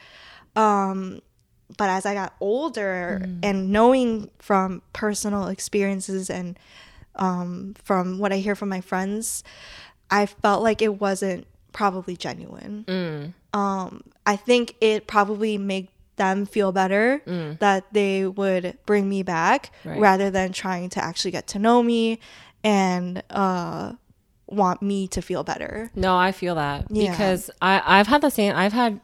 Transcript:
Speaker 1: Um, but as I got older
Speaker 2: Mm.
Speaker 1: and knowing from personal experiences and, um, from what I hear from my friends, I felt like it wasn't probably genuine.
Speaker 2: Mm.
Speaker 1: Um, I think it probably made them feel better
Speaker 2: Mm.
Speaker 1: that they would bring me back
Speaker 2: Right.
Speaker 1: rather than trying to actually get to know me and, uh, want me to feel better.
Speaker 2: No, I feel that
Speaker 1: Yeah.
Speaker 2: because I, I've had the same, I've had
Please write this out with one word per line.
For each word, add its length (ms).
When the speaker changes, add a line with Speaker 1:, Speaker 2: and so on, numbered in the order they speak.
Speaker 1:
Um, 640
but 120
as 160
I 80
got 260
older 880
Speaker 2:
Mm. 180
Speaker 1:
and 280
knowing 580
from 420
personal 540
experiences 840
and, 280
um, 580
from 360
what 120
I 60
hear 180
from 140
my 120
friends, 600
I 160
felt 360
like 180
it 200
wasn't 460
probably 420
genuine. 720
Speaker 2:
Mm. 460
Speaker 1:
Um, 420
I 100
think 460
it 260
probably 500
made 320
them 280
feel 260
better 560
Speaker 2:
Mm. 320
Speaker 1:
that 320
they 340
would 600
bring 240
me 140
back 480
Speaker 2:
Right. 160
Speaker 1:
rather 320
than 220
trying 380
to 120
actually 280
get 160
to 120
know 240
me 360
and, 680
uh, 640
want 320
me 280
to 120
feel 220
better. 520
Speaker 2:
No, 200
I 160
feel 240
that 340
Speaker 1:
Yeah. 220
Speaker 2:
because 380
I, 240
I've 220
had 140
the 100
same, 240
I've 180
had 300